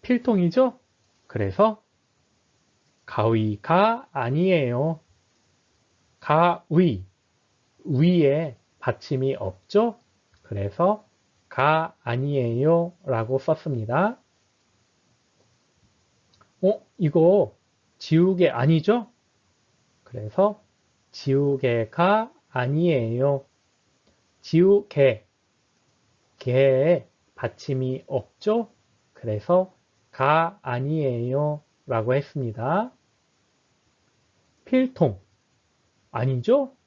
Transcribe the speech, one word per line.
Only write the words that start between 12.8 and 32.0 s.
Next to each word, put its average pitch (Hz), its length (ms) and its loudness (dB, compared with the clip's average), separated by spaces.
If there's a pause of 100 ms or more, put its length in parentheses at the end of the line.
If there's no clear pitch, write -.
썼습니다. 147 800 -4 (2500)
어? 196 240 0 (120)
이거 170 580 2 (420)
지우개 175 500 2
아니죠? 160 640 0 (920)
그래서 120 580 -4 (500)
지우개가 139 1200 0 (180)
아니에요. 135 960 -2 (960)
지우개, 165 840 2 (1120)
개에 135 680 2 (260)
받침이 131 720 -6
없죠? 214 640 -4 (420)
그래서 175 600 -2 (360)
가 160 520 0
아니에요."라고 131 1500 -4